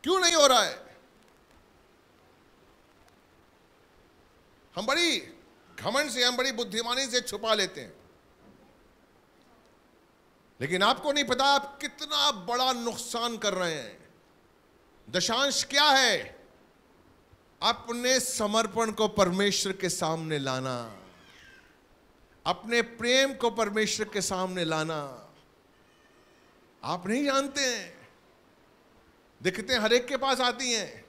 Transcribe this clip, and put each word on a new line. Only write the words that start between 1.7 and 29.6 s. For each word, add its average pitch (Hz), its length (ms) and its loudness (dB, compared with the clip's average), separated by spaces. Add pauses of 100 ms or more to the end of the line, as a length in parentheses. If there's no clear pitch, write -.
हम 196 100 -6
बड़ी 302 320 2 (640)
घमंड 269 300 -2
से, 247 140 0
हम 247 140 2
बड़ी 262 140 -2
बुद्धिमानी 233 540 -4
से 240 160 -2
छुपा 220 320 -2
लेते 190 280 -2
हैं, 113 120 -16 (2750)
लेकिन 175 220 0
आपको 247 280 2
नहीं 285 120 2
पता 247 220 0
आप 277 360 2
कितना 294 500 -2
बड़ा 240 420 0
नुकसान 233 640 -4
कर 202 160 0
रहे 180 200 -2
हैं। 117 360 -12 (1000)
दशांश 226 540 0
क्या 294 260 4
है? 233 560 4 (1160)
अपने 240 580 0
समर्पण 220 720 0
को 214 160 0
परमेश्वर 196 640 2
के 190 160 -4
सामने 160 500 -2
लाना, 127 560 -4 (1500)
अपने 214 360 -2
प्रेम 254 520 0
को 233 160 0
परमेश्वर 214 600 -2
के 202 120 -4
सामने 185 440 -4
लाना। 156 640 -4 (1600)
आप 175 240 -6
नहीं 254 180 0
जानते 277 360 0
हैं, 220 480 -6 (1300)
दिखते 214 320 -2